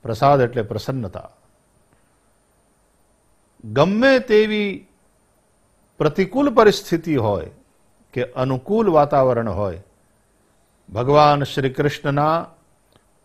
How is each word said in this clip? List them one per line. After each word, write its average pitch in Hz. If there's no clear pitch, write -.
પ્રસાદ 135
એટલે 120
પ્રસન્નતા. 107
ગમે 202
તેવી 214
પ્રતિકૂળ 190
પરિસ્થિતિ 175
હોય 101
કે 123
અનુકૂળ 135
વાતાવરણ 135
હોય, 95
ભગવાન 143
શ્રી 131
કૃષ્ણના 147